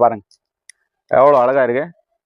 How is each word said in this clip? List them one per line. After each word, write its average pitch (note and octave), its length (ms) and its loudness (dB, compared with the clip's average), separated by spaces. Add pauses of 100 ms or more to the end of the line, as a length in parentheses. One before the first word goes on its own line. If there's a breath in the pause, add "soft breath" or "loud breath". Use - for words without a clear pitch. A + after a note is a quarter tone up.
பாருங்க. A2+ 200 -2 (960)
எவ்வளோ C#3+ 240 2
அழகா C3+ 240 0
இருக்கு C3 180 -4 (400)